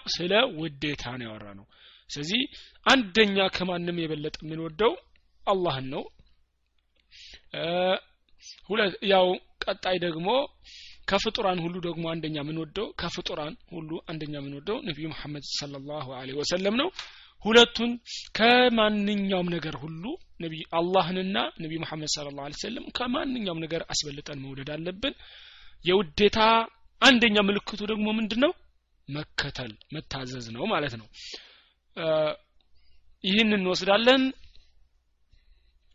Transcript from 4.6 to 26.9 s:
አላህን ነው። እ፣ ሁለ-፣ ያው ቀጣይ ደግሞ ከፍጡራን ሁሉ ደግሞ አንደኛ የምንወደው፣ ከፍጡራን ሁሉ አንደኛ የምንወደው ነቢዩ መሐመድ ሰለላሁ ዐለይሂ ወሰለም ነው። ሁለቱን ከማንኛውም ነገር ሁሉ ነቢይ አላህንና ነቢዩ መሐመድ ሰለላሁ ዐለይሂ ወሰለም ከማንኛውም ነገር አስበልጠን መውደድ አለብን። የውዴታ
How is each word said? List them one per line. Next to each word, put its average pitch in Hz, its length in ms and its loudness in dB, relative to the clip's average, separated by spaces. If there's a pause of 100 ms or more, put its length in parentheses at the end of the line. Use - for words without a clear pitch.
አላህን 160 480 0
ነው። 170 140 -6 (1500)
እ፣ 151 120 -6 (1000)
ሁለ-፣ 202 400 0
ያው 190 220 6 (340)
ቀጣይ 190 380 -2
ደግሞ 170 300 -2 (800)
ከፍጡራን 196 520 0
ሁሉ 170 220 -4
ደግሞ 165 260 -4
አንደኛ 160 300 -4
የምንወደው፣ 160 580 -6
ከፍጡራን 165 600 -6 (120)
ሁሉ 160 240 -12 (140)
አንደኛ 151 300 -8
የምንወደው 143 480 -8
ነቢዩ 156 260 -8
መሐመድ 147 420 -10
ሰለላሁ 143 640 -8
ዐለይሂ 131 240 -10
ወሰለም 185 400 0
ነው። 302 120 0 (560)
ሁለቱን 233 460 6 (440)
ከማንኛውም 214 1160 4
ነገር 160 260 -4
ሁሉ 160 280 -10 (360)
ነቢይ 160 220 -8 (100)
አላህንና 185 640 0 (220)
ነቢዩ 160 220 -6
መሐመድ 156 300 -6
ሰለላሁ 143 320 -6
ዐለይሂ 147 140 -10
ወሰለም - 360 -8
ከማንኛውም 247 680 -2
ነገር 160 240 -4
አስበልጠን 143 560 -8
መውደድ 135 300 -12
አለብን። 185 440 -6 (720)
የውዴታ 196 540 4 (640)